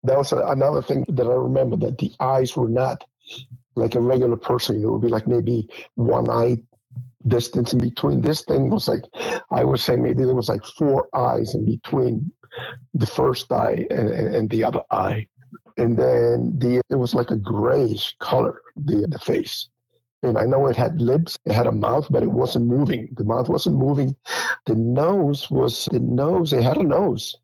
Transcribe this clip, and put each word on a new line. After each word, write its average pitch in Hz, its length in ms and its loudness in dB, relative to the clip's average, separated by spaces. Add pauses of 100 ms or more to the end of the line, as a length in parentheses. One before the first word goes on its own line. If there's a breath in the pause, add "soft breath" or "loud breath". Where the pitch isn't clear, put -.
That 131 140 4
was 139 140 0
a, 139 60 2 (100)
another 139 340 2
thing 135 280 -2
that 123 160 0
I 120 80 2
remember, 127 440 0
that 131 200 -2
the - 220 -4
eyes 131 360 0
were 123 140 0
not 127 340 -2 (720 loud breath)
like 117 200 0
a 123 40 2
regular 120 380 2
person. 117 440 -2
It 107 40 0
would 110 160 0
be, 120 60 2
like, 113 200 0
maybe 117 400 0 (280 loud breath)
one 120 340 0
eye 117 300 2 (680)
distance 117 460 0
in 127 60 4
between. 123 420 0
This 151 220 -2
thing 135 260 0
was 208 180 0
like, - 160 -2 (480 loud breath)
I 123 120 2
would 131 160 2
say - 160 0
maybe 123 280 0
there 127 120 2
was, 117 140 -2
like, 107 140 -2
four - 520 0
eyes 123 400 -2
in 107 100 -2
between 123 680 -2 (600 loud breath)
the 113 140 0
first - 440 -2
eye 110 380 0
and, 113 200 0
and, 107 260 -2
and 110 160 0
the 113 120 0
other - 280 -2
eye. 101 360 -2 (500)
And 120 200 2
then 120 600 2
the, 123 320 2
it 143 60 0
was 123 200 0
like 123 160 0
a 113 40 0
grayish 110 840 0
color, - 420 -2 (160)
the, 113 320 0
the - 100 -6
face. - 480 -4 (560)
And 117 140 2
I 110 80 2
know 135 220 2
it 117 100 0
had 120 240 0
lips, 139 440 2
it - 60 -2
had 120 160 2
a 117 40 0
mouth, 113 380 0
but - 140 2
it - 80 0
wasn't 120 340 0
moving. 120 520 0
The - 80 -4
mouth 117 240 0
wasn't 156 280 0
moving. 135 380 0 (500 loud breath)
The - 80 0
nose 143 800 0
was, 131 400 0
the 123 80 0
nose, 143 540 0
it 123 100 2
had 131 140 2
a 196 60 2
nose. 165 600 0